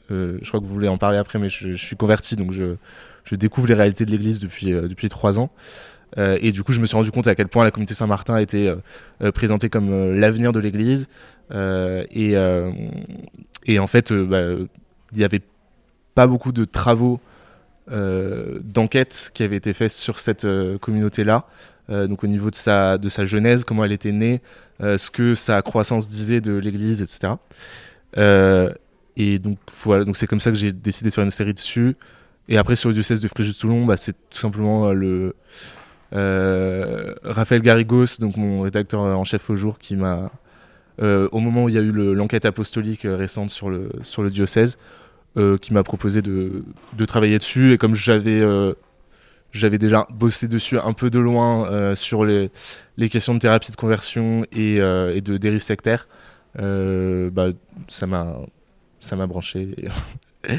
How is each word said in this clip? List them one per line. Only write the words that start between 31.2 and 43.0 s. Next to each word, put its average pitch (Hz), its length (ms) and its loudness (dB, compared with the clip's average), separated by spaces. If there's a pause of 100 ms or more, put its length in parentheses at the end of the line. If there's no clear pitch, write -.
une 101 60 0
série 104 240 -4
dessus. 120 420 -2 (520)
Et 113 80 2
après 107 200 4
sur - 120 0
le 110 60 2
diocèse 107 260 0
de 107 80 -4
Fréjus-Toulon, 113 560 0
bah, 107 120 4
c'est - 160 -6 (180)
tout - 80 -16
simplement, 107 500 0
euh, 98 60 2
le, 92 400 -2 (800)
euh, 95 1040 -2 (100)
Raphaël 113 380 2
Garrigos, 117 580 4
donc 104 160 -2
mon 101 240 -2
rédacteur 101 400 -2
en 95 240 0
chef - 260 -4
au 107 60 0
jour, 104 220 -4
qui - 180 -8
m'a, 92 340 -2 (680)
euh, 101 320 2
au 110 80 0
moment 120 240 2
où 120 40 2
il 110 60 2
y 113 40 4
a 107 40 4
eu 107 100 2
le, 101 220 2
l'enquête 104 300 0
apostolique, 107 600 -4